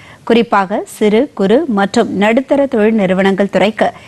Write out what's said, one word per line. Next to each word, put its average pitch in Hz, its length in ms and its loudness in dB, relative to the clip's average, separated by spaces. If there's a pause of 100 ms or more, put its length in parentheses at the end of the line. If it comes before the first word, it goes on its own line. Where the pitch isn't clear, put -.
(240)
குறிப்பாக, 226 640 0
சிறு, 214 480 0
குறு 220 340 0
மற்றும் 202 500 -2
நடுத்தர 262 480 0
தொழில் 226 280 0
நிறுவனங்கள் 196 560 0
துறைக்கு 196 420 0 (160)